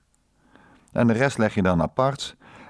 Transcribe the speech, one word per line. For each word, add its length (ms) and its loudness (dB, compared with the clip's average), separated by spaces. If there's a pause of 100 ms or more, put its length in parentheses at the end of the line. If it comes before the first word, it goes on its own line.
(920)
En 160 2
de 60 4
rest 240 0
leg 160 0
je 80 0
dan 200 2
apart. 540 -4 (340)